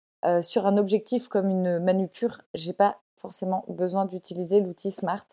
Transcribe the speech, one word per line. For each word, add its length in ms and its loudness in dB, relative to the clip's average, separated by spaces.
euh, 160 2
sur 240 0
un 120 4
objectif 500 0
comme 220 0
une 300 0
manucure, 640 -2
j'ai 180 -8
pas 240 2
forcément 500 -4
besoin 360 0
d'utiliser 540 -2
l'outil 320 -2
smart, 420 -4